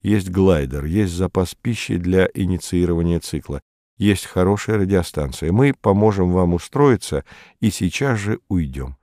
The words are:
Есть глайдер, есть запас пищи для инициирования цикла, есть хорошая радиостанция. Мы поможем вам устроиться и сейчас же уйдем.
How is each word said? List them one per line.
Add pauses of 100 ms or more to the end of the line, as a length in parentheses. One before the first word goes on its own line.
Есть
глайдер,
есть
запас
пищи
для
инициирования
цикла, (360)
есть
хорошая
радиостанция.
Мы
поможем
вам
устроиться (340)
и
сейчас
же
уйдем.